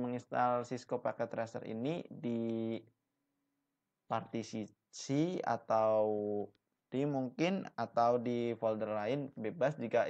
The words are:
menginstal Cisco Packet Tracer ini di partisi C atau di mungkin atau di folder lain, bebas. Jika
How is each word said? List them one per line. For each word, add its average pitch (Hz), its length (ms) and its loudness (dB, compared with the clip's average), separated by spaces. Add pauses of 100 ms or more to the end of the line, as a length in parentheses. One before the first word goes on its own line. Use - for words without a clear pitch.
menginstal 123 560 0
Cisco 123 400 -6
Packet 117 320 -4
Tracer 113 320 -6
ini 120 480 -4
di 113 640 -2 (1300)
partisi 110 640 -4 (240)
C 160 480 -2
atau 107 1040 2 (480)
di 139 160 0
mungkin 151 640 0
atau 117 480 4
di 120 320 0
folder 110 400 0
lain, 123 400 -2
bebas. 123 480 -2
Jika 117 280 4